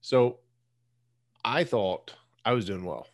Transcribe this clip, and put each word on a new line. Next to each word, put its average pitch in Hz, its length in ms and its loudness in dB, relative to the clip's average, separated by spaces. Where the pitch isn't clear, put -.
So 123 380 2
I 139 180 2
thought 98 520 -2
I 117 100 2
was 117 120 0
doing 92 180 -6
well. 73 300 -10